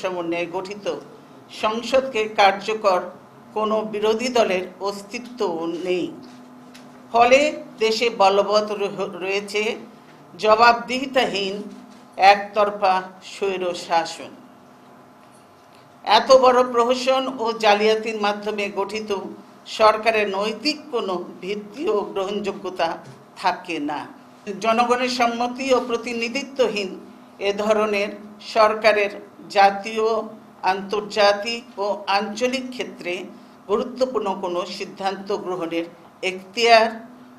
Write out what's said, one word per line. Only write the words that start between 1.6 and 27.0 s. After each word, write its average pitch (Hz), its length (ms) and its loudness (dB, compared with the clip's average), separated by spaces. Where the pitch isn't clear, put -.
সংসদকে 233 600 0
কার্যকর 202 640 2
কোনো 214 220 0
বিরোধী 220 380 0
দলের 202 340 2
অস্তিত্ব 202 580 -8
নেই। 180 220 0
ফলে 247 300 8
দেশে 220 280 2
বলবৎ 202 520 4
রহ-, 196 440 -4
রয়েছে 202 460 -4
জবাবদিহিতাহীন 220 1200 2
একতরফা 202 760 4
স্বৈর 185 320 -4
শাসন। 160 560 -4
এত 226 240 4
বড় 254 180 6
প্রহসন 254 520 2
ও 226 60 -4
জালিয়াতির 220 640 2
মাধ্যমে 208 400 -4
গঠিত 208 340 -4
সরকারের 214 600 4
নৈতিক 220 480 -2
কোনো 202 220 -2
ভিত্তি 208 480 -8
ও 214 80 2
গ্রহণযোগ্যতা 190 760 -4
থাকে 180 400 -2
না। 147 100 -6
জনগণের 240 560 2
সম্মতি 240 540 -2
ও 254 40 6
প্রতিনিধিত্বহীন 233 1000 -2